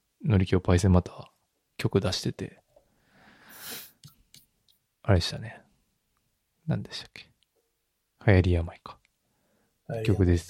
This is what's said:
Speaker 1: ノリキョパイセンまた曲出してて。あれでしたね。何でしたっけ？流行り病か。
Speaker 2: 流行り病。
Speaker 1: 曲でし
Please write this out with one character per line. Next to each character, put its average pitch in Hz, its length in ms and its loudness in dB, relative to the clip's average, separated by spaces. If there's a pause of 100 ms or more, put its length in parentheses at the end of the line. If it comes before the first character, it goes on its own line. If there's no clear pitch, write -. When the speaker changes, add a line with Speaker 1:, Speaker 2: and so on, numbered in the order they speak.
(240)
Speaker 1:
ノ 110 140 2
リ 92 80 2
キ 95 100 0
ョ 90 40 0
パ 92 160 2
イ - 20 4
セ 95 80 0
ン 92 60 6
ま 90 100 6
た - 300 -14 (440)
曲 - 240 -2
出 95 120 -2
し - 100 -8
て - 100 -6
て。 - 300 -14 (2500)
あ 110 100 0
れ 92 60 6
で - 20 0
し - 100 -4
た - 80 -10
ね。 113 240 -16 (1040)
何 120 160 -4
で - 100 -18
し - 80 -14
た - 80 -20
っ - 40 -20
け？ - 160 -20 (960)
流 104 80 6
行 92 80 6
り 90 100 0
病 82 320 -4
か。 - 140 -20 (920)
Speaker 2:
流 117 80 -8
行 113 60 -8
り 110 60 -8
病。 98 80 2
Speaker 1:
曲 92 100 2
で 87 120 4
し - 120 -14